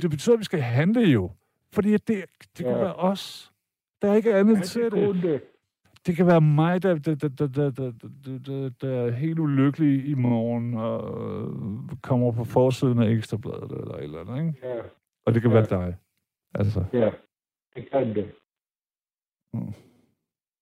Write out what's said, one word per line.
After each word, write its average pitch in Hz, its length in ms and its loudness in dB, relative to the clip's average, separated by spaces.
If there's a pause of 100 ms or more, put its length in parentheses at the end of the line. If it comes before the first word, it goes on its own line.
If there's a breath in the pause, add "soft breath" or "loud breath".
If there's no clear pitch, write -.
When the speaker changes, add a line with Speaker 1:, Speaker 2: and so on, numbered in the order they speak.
Speaker 1:
det 170 80 0
betyder, 214 260 2
at 220 40 -4
vi 208 40 -8
skal 175 160 -2
handle 151 500 2
jo. 98 200 2 (420)
Fordi 208 220 2
at 202 140 0
det, 196 160 -2 (160)
det - 260 -12
kan 120 100 0
Speaker 2:
Ja. 120 60 0
Speaker 1:
være 185 120 -2
os. - 580 -4 (500)
Der 202 80 2
er 202 40 4
ikke 214 200 4
andet 208 220 6
Speaker 2:
Ja, 196 60 2
Speaker 1:
til 226 200 -4
Speaker 2:
det 226 100 -2
Speaker 1:
det. 208 140 2
Speaker 2:
kunne 185 160 0 (100)
det. 131 100 -2 (640)
Speaker 1:
Det 175 100 0
kan 180 100 4
være 170 140 8
mig, 156 420 4
der, 185 160 2
der, 156 160 -2
der, 147 140 -2
der, 139 180 -2
der, 139 240 -2
der, 127 220 -6 (320)
der, 131 140 -10
der, 135 300 -8 (120)
der 131 260 -4
er 120 40 -2
helt 156 280 -2
ulykkelig 143 680 2
i 147 60 -2
morgen, 120 600 0
og, 113 460 -4 (220)
øh, 135 600 -10
kommer 123 300 0
på 117 120 -4
forsiden 127 580 2
af 107 80 2
Ekstrabladet, 107 640 -4
eller - 220 -10
et 67 100 -12
eller 78 160 -12
andet, 123 260 -8
ikke? 143 220 -8
Speaker 2:
Ja. 120 120 -8 (460)
Speaker 1:
Og 120 80 2
det 113 80 2
kan 117 80 2
Speaker 2:
Ja. 113 60 6
Speaker 1:
være 110 100 6
dig. 90 300 -4 (580)
Altså. 95 380 0
Speaker 2:
Ja, 113 180 2 (680)
det 127 160 -14
kan 123 220 0
det. 104 180 -4 (1200)
Speaker 1:
Mm. 104 180 -8 (880 soft breath)